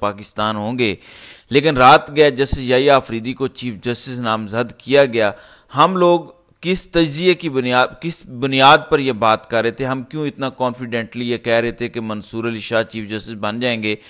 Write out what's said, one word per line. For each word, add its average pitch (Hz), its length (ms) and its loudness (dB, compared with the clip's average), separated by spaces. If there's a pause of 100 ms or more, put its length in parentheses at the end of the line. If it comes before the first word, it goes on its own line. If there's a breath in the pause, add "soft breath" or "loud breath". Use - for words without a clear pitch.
पाकिस्तान 107 540 -4
होंगे, 107 420 -2 (540 loud breath)
लेकिन 147 240 2
रात 131 360 6
गए 147 200 6
जस्टिस 131 280 -2
याहिया 131 380 4
आफरीदी 117 360 -6
को 135 140 -4
चीफ 117 360 -12
जस्टिस 120 360 -8
नामजद 110 600 -4
किया 139 240 4
गया। 110 280 0 (400 loud breath)
हम 170 240 2
लोग 175 400 2 (240)
किस 180 320 -4
तजिए 170 400 2
की 165 160 -6
बुनियाद, 127 540 0
किस 165 240 -10
बुनियाद 135 640 4
पर 151 80 4
यह 131 140 -2
बात 110 320 0
कर 113 180 -2
रहे 117 80 0
थे, 135 120 -8
हम 131 200 -4
क्यों 151 240 -8
इतना 135 220 -6
कॉन्फिडेंटली 120 760 -6
ये 120 120 -2
कह 117 220 0
रहे 117 120 0
थे 117 180 -8
कि 120 100 -10
मंसूर 110 480 -8
अली 113 140 -6
शाह 113 220 -2
चीफ 110 260 -10
जस्टिस 110 240 -10
बन 107 260 -8
जाएंगे? 113 380 -4 (120 loud breath)